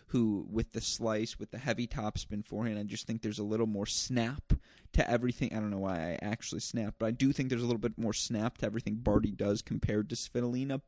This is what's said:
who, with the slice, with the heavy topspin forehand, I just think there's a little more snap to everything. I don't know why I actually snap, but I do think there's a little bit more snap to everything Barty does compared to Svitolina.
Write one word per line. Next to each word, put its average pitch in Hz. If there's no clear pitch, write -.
who, 110
with 113
the 110
slice, 110
with -
the -
heavy 120
topspin 107
forehand, 107
I 104
just 104
think 113
there's 107
a 107
little 110
more 104
snap 123
to -
everything. 123
I 110
don't 107
know 98
why 95
I 85
actually -
snap, 107
but 113
I 113
do 135
think 131
there's 120
a 120
little 120
bit 110
more 110
snap 113
to -
everything 110
Barty 107
does 101
compared 107
to 120
Svitolina. 127